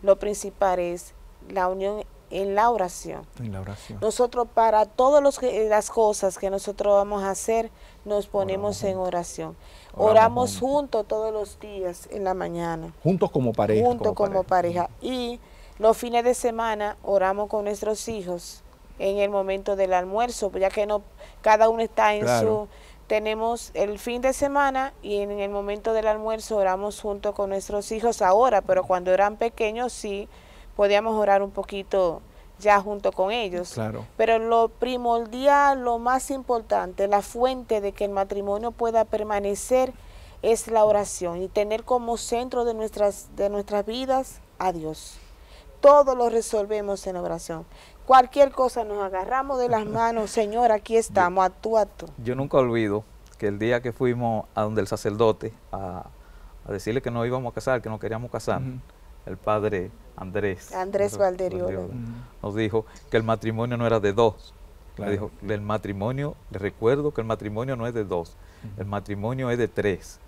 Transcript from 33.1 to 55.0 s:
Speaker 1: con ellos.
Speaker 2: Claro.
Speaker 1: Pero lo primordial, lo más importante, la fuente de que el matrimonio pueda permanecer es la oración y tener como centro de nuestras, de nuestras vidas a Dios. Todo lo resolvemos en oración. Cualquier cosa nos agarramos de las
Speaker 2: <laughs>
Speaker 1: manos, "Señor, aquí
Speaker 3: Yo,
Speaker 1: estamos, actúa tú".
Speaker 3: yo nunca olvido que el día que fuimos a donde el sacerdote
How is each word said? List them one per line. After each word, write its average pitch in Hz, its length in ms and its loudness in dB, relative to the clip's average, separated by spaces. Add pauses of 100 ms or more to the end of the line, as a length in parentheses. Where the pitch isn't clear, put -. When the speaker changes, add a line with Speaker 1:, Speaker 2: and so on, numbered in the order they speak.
Speaker 1:
con 190 200 0
ellos. 180 420 -4
Speaker 2:
Claro. 110 300 -6 (120)
Speaker 1:
Pero 226 240 4
lo 226 280 4
primordial, 247 1120 2
lo 240 160 0
más 254 320 0
importante, 208 800 -2
la 202 140 2
fuente 240 580 -2
de 202 120 -4
que 208 120 -4
el 202 60 -2
matrimonio 202 600 -4
pueda 226 320 0
permanecer 214 880 -2 (500)
es 220 260 2
la 226 160 4
oración 190 560 0
y 185 80 -6
tener 214 360 -2
como 233 320 0
centro 240 480 -4
de 233 100 0
nuestras, 208 600 -2
de 202 120 0
nuestras 202 380 -2
vidas 262 540 -2 (180)
a 185 140 0
Dios. 156 460 -10 (640)
Todo 285 360 8
lo 240 120 2
resolvemos 208 800 -2
en 185 100 -4
oración. 170 480 -6 (420)
Cualquier 262 460 8
cosa 247 320 0
nos 208 180 -4
agarramos 254 560 -2
de 247 100 0
las 220 180 0
Speaker 2:
<laughs> - 0 -
Speaker 1:
manos, 226 440 -2
"Señor, 226 420 2
aquí 214 220 -2
Speaker 3:
Yo, 226 60 6
Speaker 1:
estamos, 185 440 2
actúa 208 420 0
tú". - 200 -16 (180)
Speaker 3:
yo 123 120 -2
nunca 139 200 -2
olvido 113 480 2 (320)
que 107 120 -2
el 101 100 -4
día 117 240 0
que 123 100 -6
fuimos 120 600 -2
a 107 80 0
donde 107 180 -2
el 98 60 0
sacerdote 110 680 0 (200)